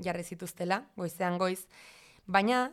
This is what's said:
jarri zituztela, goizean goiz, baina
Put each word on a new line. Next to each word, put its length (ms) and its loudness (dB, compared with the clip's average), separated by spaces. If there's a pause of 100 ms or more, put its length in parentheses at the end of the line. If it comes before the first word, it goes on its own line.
jarri 220 -4
zituztela, 640 -4 (100)
goizean 400 -2
goiz, 300 0 (580)
baina 480 4